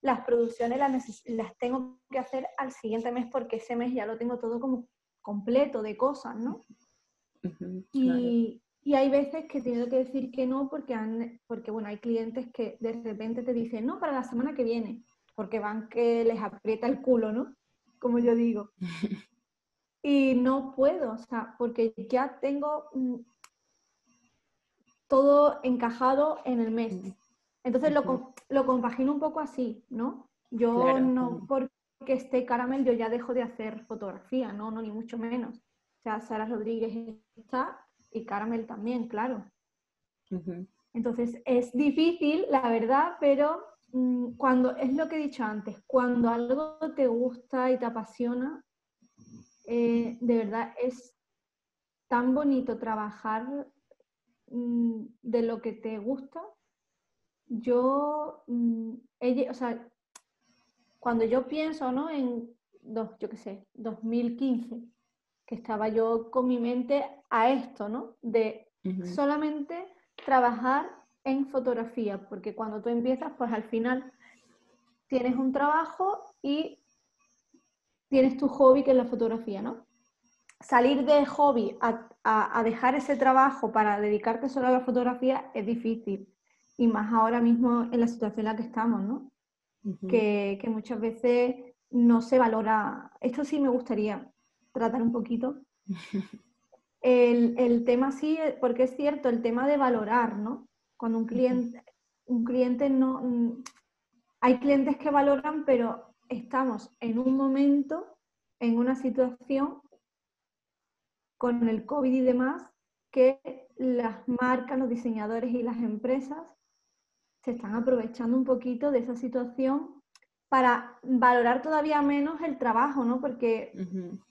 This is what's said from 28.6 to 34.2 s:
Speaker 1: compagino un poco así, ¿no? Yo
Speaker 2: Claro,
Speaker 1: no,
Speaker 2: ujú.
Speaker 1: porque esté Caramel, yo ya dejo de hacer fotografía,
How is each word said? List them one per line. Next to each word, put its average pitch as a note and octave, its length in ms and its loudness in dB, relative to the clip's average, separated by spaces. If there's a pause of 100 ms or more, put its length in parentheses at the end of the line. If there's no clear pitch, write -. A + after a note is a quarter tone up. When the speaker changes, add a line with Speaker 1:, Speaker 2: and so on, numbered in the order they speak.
Speaker 1:
compagino B3+ 480 0
un D4 60 -2
poco D#4 200 -4
así, B3+ 500 -6
¿no? A#3+ 400 -8 (200)
Yo A#3+ 480 2
Speaker 2:
Claro, - 20 2
Speaker 1:
no, B3+ 380 2
Speaker 2:
ujú. G3 100 -14
Speaker 1:
porque C4+ 220 -2 (380)
esté B3+ 380 0
Caramel, B3 400 -2
yo B3 80 4
ya A3+ 160 0
dejo A#3+ 240 -4
de B3+ 100 0
hacer A3 420 -10
fotografía, G#3+ 680 -6